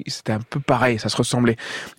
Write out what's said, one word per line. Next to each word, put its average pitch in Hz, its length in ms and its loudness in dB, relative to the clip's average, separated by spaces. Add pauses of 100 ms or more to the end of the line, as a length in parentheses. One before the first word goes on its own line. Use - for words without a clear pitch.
c'était - 260 -4
un 110 80 -2
peu 131 180 -6
pareil, 123 400 2
ça - 80 -4
se 101 80 -2
ressemblait. 120 400 2 (440)